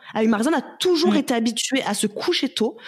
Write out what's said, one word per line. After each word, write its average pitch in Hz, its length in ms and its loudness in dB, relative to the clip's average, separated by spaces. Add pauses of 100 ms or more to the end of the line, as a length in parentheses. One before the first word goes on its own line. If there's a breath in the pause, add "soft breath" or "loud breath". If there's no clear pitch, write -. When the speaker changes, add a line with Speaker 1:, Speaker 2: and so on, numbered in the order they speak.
(140)
Speaker 1:
Avec 220 140 2
Marisa, 226 260 2
on 302 40 2
a 247 40 0
toujours 349 520 2
Speaker 2:
Mm. - 20 2
Speaker 1:
été 277 180 0
habitués 233 500 -2
à 202 100 -2
se 214 140 -2
coucher - 420 -2
tôt. 247 260 -2 (120)